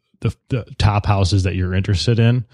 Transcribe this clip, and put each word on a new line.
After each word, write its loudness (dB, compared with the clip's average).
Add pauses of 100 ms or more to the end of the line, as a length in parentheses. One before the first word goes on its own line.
(200)
the, -4 (140)
the -6 (120)
top 2
houses 2
that -2
you're -2
interested 0
in. 2